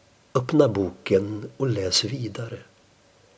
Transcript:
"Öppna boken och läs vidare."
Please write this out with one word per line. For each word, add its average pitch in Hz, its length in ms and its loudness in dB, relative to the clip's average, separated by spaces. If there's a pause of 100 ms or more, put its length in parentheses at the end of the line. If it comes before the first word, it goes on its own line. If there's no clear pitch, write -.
(340)
"Öppna 135 340 4
boken 101 880 -2
och 135 120 -2
läs 98 360 0
vidare." 117 540 -8 (800)